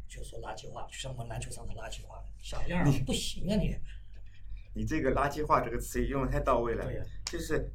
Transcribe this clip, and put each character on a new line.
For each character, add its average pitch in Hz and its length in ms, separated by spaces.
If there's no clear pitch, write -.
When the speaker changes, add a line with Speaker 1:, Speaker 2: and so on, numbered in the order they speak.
Speaker 1:
就 - 160
说 - 180
垃 - 140
圾 - 140
话， - 160
就 - 80
像 - 180
我 131 60
们 117 100
篮 117 140
球 - 80
场 117 160
的 - 80
垃 113 160
圾 - 160
话 - 180
，“小 - 300
样 175 140
儿， 143 60
Speaker 2:
你 - 120
Speaker 1:
不 - 120
行 - 400
啊 214 40
你。” 160 200
Speaker 2:
你 110 100
这 151 160
个 135 140
“垃 139 140
圾 151 160
话” 151 160
这 117 100
个 117 80
词 - 220
也 120 60
用 135 180
得 135 60
太 143 80
到 135 200
位 117 160
了。 95 100
Speaker 1:
对 127 100
呀。 - 100
Speaker 2:
就 170 140
是 147 360